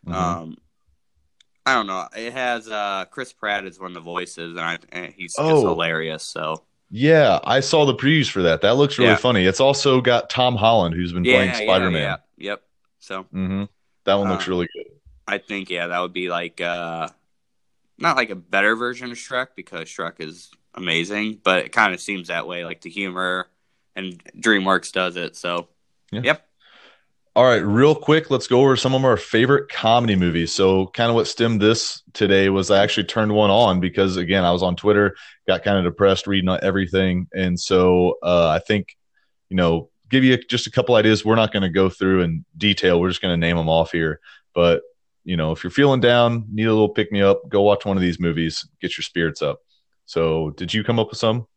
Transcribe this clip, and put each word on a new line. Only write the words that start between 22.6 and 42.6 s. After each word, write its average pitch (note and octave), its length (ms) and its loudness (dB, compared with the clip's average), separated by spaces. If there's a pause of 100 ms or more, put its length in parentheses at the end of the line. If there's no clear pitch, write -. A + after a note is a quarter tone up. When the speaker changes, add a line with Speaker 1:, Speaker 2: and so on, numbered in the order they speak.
Speaker 2:
like, E2+ 160 -14
the E2+ 80 -18
humor, F#2 580 -6 (480)
and F#2 260 -12 (180)
DreamWorks F#2+ 520 0
does F2+ 260 -4
it. E2+ 180 -10
So F2 320 -8 (440)
Speaker 1:
Yeah. G#2 120 -8
Speaker 2:
yep. D3 240 -2 (880)
Speaker 1:
All A#2+ 100 6
right, A#2 180 4
real A#2+ 320 4
quick, D#3 360 0
let's C3 160 -2
go B2 140 4
over C3+ 140 6
some C3 200 0
of C3 100 0
our B2 120 4
favorite C#3 520 2
comedy A2+ 460 2
movies. E2+ 400 0
So F#2+ 320 2
kinda A#2 260 -2
what A#2 140 0
stemmed A#2 340 -2
this A2+ 400 0 (120)
today G2 360 4
was F#2+ 220 0
I G2 120 6
actually G#2 220 0
turned G#2+ 280 -2
one G#2 180 4
on G2+ 280 4
because, F#2 380 0
again, F2+ 260 0
I F2 80 2
was F2+ 120 0
on F2+ 120 0
Twitter, G2+ 400 2 (320)
got F2+ 160 0
kinda G2+ 200 0
depressed F#2+ 440 2
reading F#2+ 220 0 (120)
everything. F#2 760 -2
And F2+ 240 -2
so, F2+ 640 2
uh, E2+ 260 2
I D#2 100 0
think, - 380 -4 (520)
you F#2+ 80 -8
know, E2 320 0 (200)
give C3 140 2
you B2+ 140 6
just B2 300 -6
a A2 40 -14
couple B2 240 2
ideas. A2 280 4
We're A2 120 2
not A2 180 2
gonna G2 160 -2
go F#2+ 200 2
through F#2+ 340 0
in E2 200 -4 (140)
detail. F#2 420 2